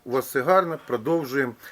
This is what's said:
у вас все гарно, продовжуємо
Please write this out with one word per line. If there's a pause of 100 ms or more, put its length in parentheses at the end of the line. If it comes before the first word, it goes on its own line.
у
вас
все
гарно,
продовжуємо (160)